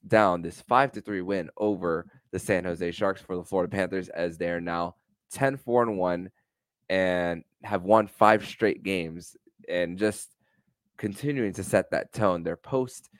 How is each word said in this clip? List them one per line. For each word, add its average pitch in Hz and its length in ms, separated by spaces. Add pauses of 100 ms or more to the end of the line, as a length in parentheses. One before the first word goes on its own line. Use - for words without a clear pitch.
down, 95 340
this 82 200
five 131 320
to 104 80
three 98 200
win 90 360
over 87 500 (240)
the 92 80
San 92 240
Jose 87 260
Sharks 98 320
for 95 140
the 90 80
Florida 90 260
Panthers, 92 400
as 85 300
they 87 100
are 87 120
now 85 340 (340)
ten 139 260
four 120 280
and 107 160
one 90 320 (580)
and 90 540 (200)
have 101 200
won 107 240
five 107 360
straight - 380
games 85 560 (320)
and 87 300
just - 360 (640)
continuing 110 560
to 98 100
set - 280
that - 200
tone, 92 300
their 85 160
post - 520 (100)